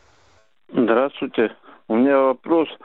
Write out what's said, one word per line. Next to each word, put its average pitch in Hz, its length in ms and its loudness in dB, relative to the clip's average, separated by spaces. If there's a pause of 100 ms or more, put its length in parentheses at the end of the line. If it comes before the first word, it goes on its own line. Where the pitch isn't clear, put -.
(680)
Здравствуйте. 120 880 -2 (320)
У 110 80 -2
меня 135 220 2
вопрос. 139 500 0 (160)